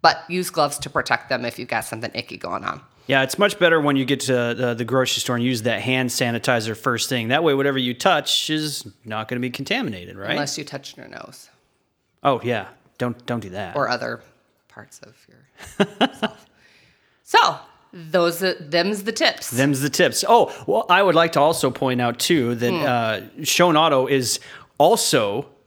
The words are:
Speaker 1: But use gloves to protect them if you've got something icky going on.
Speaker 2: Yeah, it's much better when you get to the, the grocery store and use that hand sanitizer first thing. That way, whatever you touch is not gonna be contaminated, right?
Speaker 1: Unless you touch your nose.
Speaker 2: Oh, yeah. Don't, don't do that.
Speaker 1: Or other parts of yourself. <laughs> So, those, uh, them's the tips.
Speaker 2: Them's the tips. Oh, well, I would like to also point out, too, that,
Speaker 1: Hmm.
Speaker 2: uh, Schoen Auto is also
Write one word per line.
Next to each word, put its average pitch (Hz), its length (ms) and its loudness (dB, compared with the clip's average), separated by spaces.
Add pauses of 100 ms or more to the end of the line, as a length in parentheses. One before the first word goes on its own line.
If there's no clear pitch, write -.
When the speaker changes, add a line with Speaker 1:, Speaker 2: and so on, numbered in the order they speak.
Speaker 1:
But - 260 4
use 180 220 -4
gloves 143 300 0
to - 100 -10
protect - 400 -2
them 123 160 -2
if 117 140 -6
you've 123 100 -10
got 113 160 -2
something 113 300 -10
icky - 220 -10
going 90 260 -8
on. 92 180 -8 (240)
Speaker 2:
Yeah, 135 160 2
it's 135 160 -2
much 202 220 2
better 165 200 6
when 147 160 2
you 135 100 0
get 131 160 -2
to 120 360 0
the, 123 160 -2
the 117 120 -4
grocery 123 360 0
store 123 140 -2
and 120 100 0
use 123 180 -2
that 113 180 0
hand 127 280 0
sanitizer 117 640 -2
first 120 340 -2
thing. 117 180 -2
That 143 160 2
way, 151 100 4
whatever 135 240 0
you 123 160 -2
touch 151 560 0
is 151 380 -4 (180)
not 110 220 -6
gonna 123 120 -4
be 123 120 -4
contaminated, 120 680 -6
right? 101 140 -6
Speaker 1:
Unless 143 260 -4
you 151 60 -10
touch - 340 -14
your 127 100 -20
nose. - 420 -18 (760)
Speaker 2:
Oh, 131 200 0
yeah. 113 260 -4 (280)
Don't, 120 280 -6
don't 120 160 -4
do 95 100 -14
that. 90 240 -8
Speaker 1:
Or 139 140 -2
other 120 320 -6 (460)
parts - 320 -20
of 107 160 -20 (640)
yourself. - 720 -2
<laughs> - 40 -20 (680)
So, 185 340 4 (340)
those, 170 500 0
uh, 185 160 0
them's 175 460 0
the 220 80 -4
tips. - 400 -2
Speaker 2:
Them's 135 300 2
the 143 80 0
tips. 135 400 2
Oh, 196 200 6 (160)
well, 214 240 0
I 180 140 6
would 185 120 4
like 165 180 4
to 147 80 4
also 151 280 2
point 127 300 -2
out, 120 200 -2
too, 123 360 2
that, 120 160 0
Speaker 1:
Hmm. 120 720 -2
Speaker 2:
uh, - 20 -8
Schoen 175 320 2
Auto 147 320 4
is 131 320 0 (380)
also 143 680 2 (200)